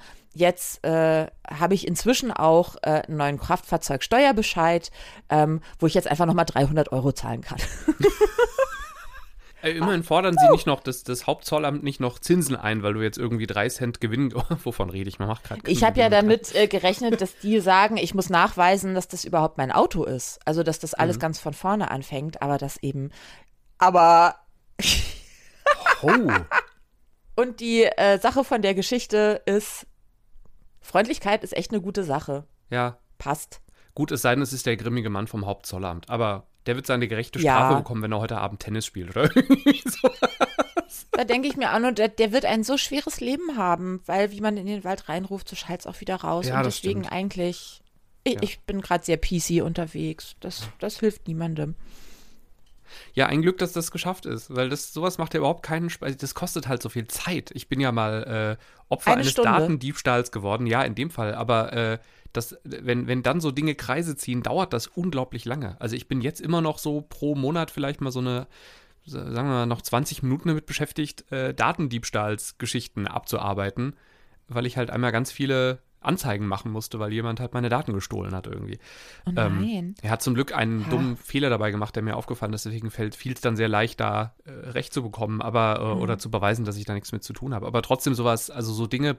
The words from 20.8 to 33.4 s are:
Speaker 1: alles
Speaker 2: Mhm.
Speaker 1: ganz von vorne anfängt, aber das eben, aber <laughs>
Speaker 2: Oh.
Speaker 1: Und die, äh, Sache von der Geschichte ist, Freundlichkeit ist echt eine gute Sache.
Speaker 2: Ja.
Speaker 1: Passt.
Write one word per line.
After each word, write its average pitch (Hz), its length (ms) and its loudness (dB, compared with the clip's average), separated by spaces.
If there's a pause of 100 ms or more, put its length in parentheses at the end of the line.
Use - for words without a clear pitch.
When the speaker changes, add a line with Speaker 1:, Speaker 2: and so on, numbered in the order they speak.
Speaker 1:
alles 165 220 2
Speaker 2:
Mhm. 123 60 -4
Speaker 1:
ganz 160 180 -2
von 147 140 -6
vorne 202 360 -2
anfängt, 147 540 -6
aber 143 160 0
das 139 240 -6
eben, 139 260 -4 (680)
aber 175 560 8 (420)
<laughs> - 80 -2 (1200)
Speaker 2:
Oh. 233 280 4 (1040)
Speaker 1:
Und 247 240 0
die, 233 240 4
äh, 202 360 4
Sache 254 240 4
von 240 180 0
der 190 140 2
Geschichte 214 720 2
ist, - 420 -2 (920)
Freundlichkeit 214 600 0
ist - 120 -10
echt - 160 -4
eine 208 100 -2
gute 196 220 -4
Sache. 147 420 -4 (240)
Speaker 2:
Ja. 123 300 -2 (180)
Speaker 1:
Passt. - 440 -8 (340)